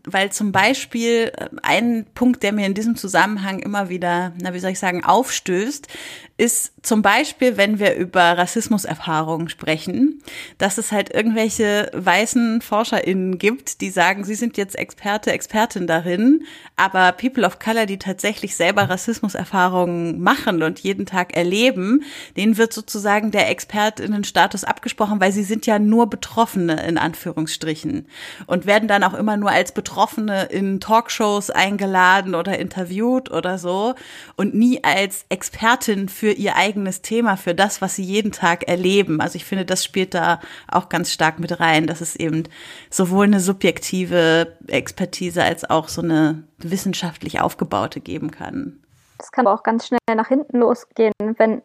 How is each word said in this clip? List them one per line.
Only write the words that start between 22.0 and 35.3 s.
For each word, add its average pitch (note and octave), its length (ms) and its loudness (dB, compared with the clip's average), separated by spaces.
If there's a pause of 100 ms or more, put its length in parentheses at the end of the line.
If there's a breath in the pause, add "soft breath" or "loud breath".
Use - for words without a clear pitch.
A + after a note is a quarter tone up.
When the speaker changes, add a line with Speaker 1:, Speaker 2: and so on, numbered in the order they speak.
Speaker 1:
denen G#3 200 2
wird A3+ 160 2
sozusagen G#3 580 -2
der G3 200 2
ExpertInnen-Status G#3 1120 -2
abgesprochen, G#3 560 -2
weil C#4 100 4
sie G3+ 140 0
sind A3 220 -4
ja G#3+ 120 2
nur G#3+ 320 4
Betroffene, F#3+ 760 0
in E3+ 140 0
Anführungsstrichen, D#3 1120 -4 (380 loud breath)
und F3+ 200 -2
werden G#3 220 4
dann G3+ 160 4
auch F#3 100 0
immer G#3+ 220 -2
nur G3+ 140 0
als F3 220 2
Betroffene G#3 760 -2
in G3 340 -2
Talkshows G#3+ 680 0
eingeladen F#3+ 840 2
oder F3 240 -2
interviewt G#3 720 -2
oder F3+ 280 -2
so F#3+ 360 -2 (400 loud breath)
und G3 200 -2
nie A#3+ 280 4
als G3 460 0
Expertin G3 800 0